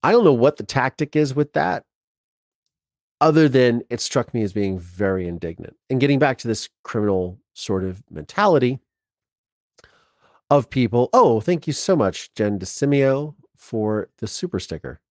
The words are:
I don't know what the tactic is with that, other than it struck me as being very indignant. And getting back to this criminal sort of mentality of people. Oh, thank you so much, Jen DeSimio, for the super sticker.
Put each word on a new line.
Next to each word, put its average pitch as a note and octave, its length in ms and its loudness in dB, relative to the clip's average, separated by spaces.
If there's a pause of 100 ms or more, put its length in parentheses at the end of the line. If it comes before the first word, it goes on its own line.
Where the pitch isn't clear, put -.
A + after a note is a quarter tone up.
I E3+ 100 2
don't A#3 120 4
know D3+ 80 8
what B2+ 240 2
the - 80 -12
tactic C3+ 520 -2
is C#3+ 180 0
with D3 180 -2
that, D3+ 320 -2 (1400)
other D#3 280 6
than B2 420 4
it A#2 100 -6
struck - 320 -4
me A2+ 100 -2
as G2 100 -2
being G2 260 -2
very F#2 480 -4
indignant. E2+ 500 -10 (140)
And C3 100 0
getting C#3 180 2
back C3+ 200 0
to A#2 100 -8
this G#2+ 200 -4 (160)
criminal F#2+ 540 -2 (160)
sort F#2+ 300 -4
of F#2 260 -8
mentality C3 680 0 (1700)
of C#3+ 200 2
people. A#2+ 420 0
Oh, D3 280 4
thank F3 260 -4
you D#3 60 -6
so - 240 0
much, - 380 -2
Jen G#2 240 -2
DeSimio, C#3 760 -2 (220)
for G#2+ 520 -4 (100)
the A2 80 -8
super G#2 340 -6
sticker. - 400 -12 (100)